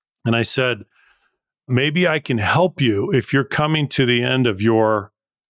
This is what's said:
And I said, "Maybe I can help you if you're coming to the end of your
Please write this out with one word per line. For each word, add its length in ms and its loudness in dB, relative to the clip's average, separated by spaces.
And 100 2
I 80 2
said, 400 -2
"Maybe 400 0
I 100 0
can 200 -4
help 420 0
you 320 0
if 200 0
you're 120 2
coming 460 -2
to 140 0
the 180 2
end 240 0
of 140 -2
your 520 2